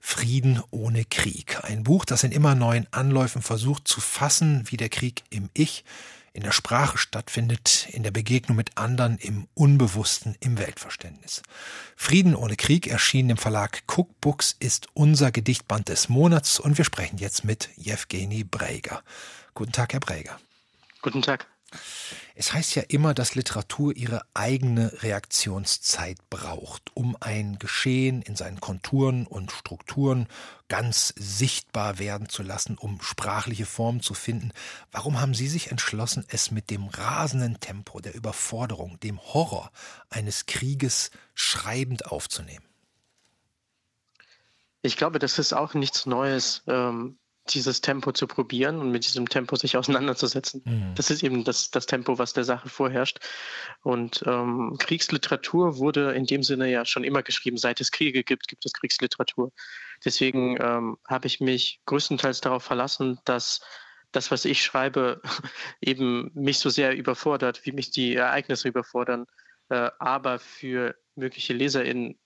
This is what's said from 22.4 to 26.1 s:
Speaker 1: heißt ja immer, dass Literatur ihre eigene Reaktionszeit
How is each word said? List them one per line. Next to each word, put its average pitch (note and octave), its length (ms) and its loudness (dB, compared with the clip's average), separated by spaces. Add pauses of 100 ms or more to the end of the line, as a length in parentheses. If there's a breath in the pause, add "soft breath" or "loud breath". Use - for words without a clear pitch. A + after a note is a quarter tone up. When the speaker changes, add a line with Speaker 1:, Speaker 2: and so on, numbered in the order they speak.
Speaker 1:
heißt - 220 0
ja C#3 80 0
immer, D3+ 300 4
dass - 220 0
Literatur C#3 580 -2
ihre A#2+ 280 -4 (120)
eigene A#2+ 720 2
Reaktionszeit G2 1120 -2 (120)